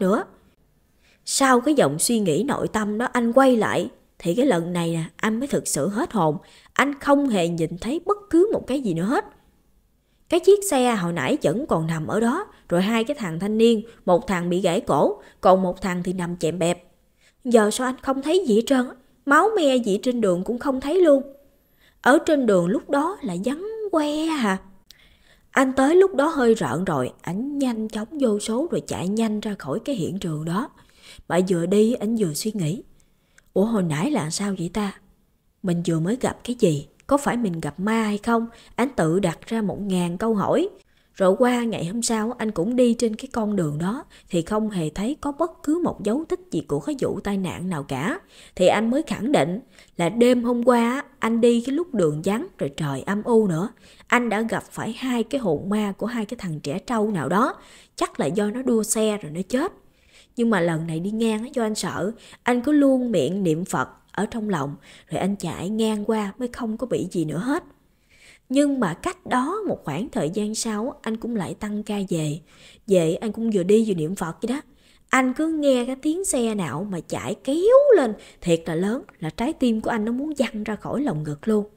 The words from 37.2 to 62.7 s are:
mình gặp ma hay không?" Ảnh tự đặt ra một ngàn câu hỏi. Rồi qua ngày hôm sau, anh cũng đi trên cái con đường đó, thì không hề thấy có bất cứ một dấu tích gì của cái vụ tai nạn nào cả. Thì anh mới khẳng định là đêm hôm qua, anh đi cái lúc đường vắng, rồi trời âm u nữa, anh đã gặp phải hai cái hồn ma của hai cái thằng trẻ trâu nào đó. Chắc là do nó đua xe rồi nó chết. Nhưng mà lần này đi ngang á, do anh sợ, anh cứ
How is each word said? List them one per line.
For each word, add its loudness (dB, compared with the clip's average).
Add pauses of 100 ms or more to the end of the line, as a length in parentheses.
mình -2
gặp -8
ma 0
hay -2
không?" 0 (280)
Ảnh 0
tự 2
đặt -2
ra -2
một -4
ngàn -2
câu 0
hỏi. 0 (440)
Rồi 4
qua 2
ngày -4
hôm -6
sau, -2
anh -4
cũng -2
đi 4
trên -2
cái -14
con -2
đường -2
đó, -4 (240)
thì 0
không -2
hề -2
thấy -4
có -4
bất -6
cứ 0
một -4
dấu 0
tích -2 (120)
gì -2
của -2
cái -4
vụ -2
tai -4
nạn -6
nào -4
cả. -4 (360)
Thì 4
anh 4
mới 0
khẳng -4
định 2 (380)
là 0
đêm 4
hôm 0
qua, 2 (160)
anh 0
đi 4
cái -2
lúc -4
đường 0
vắng, -2 (100)
rồi -4
trời -4
âm -4
u 4
nữa, -2 (380)
anh 0
đã 0
gặp -4
phải -8
hai -4
cái -4
hồn -2
ma -2
của -4
hai -4
cái -10
thằng -8
trẻ -6
trâu -2
nào -2
đó. 0 (400)
Chắc -4
là 0
do -2
nó -6
đua 2
xe 0
rồi -12
nó -8
chết. -2 (640)
Nhưng 2
mà 2
lần -2
này -4
đi -4
ngang -2
á, -10
do -2
anh -2
sợ, -4 (320)
anh 2
cứ 0